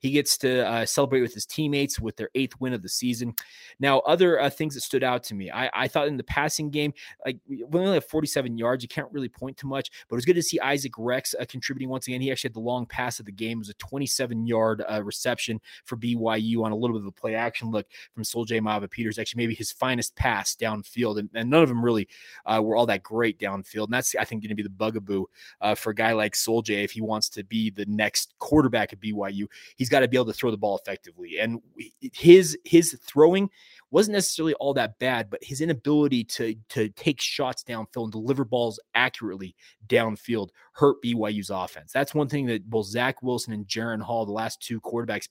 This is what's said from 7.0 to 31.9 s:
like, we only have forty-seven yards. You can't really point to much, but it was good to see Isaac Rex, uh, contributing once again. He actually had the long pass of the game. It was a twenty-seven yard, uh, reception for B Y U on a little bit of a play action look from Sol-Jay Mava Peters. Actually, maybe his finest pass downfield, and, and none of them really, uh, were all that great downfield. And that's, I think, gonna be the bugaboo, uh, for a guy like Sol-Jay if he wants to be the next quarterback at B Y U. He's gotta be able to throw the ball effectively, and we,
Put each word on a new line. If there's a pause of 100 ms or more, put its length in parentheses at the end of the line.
like,
we
only
have
forty-seven
yards.
You
can't
really
point
to
much, (180)
but
it
was
good
to
see
Isaac
Rex,
uh,
contributing
once
again.
He
actually
had
the
long
pass
of
the
game.
It
was
a
twenty-seven
yard,
uh,
reception (240)
for
B
Y
U
on
a
little
bit
of
a
play
action
look (280)
from
Sol-Jay
Mava
Peters.
Actually,
maybe
his
finest
pass
downfield,
and,
and
none
of
them
really, (380)
uh,
were
all
that
great
downfield.
And
that's,
I
think,
gonna
be
the
bugaboo, (360)
uh,
for
a
guy
like
Sol-Jay
if
he
wants
to
be
the
next
quarterback
at
B
Y
U. (280)
He's
gotta
be
able
to
throw
the
ball
effectively,
and (140)
we,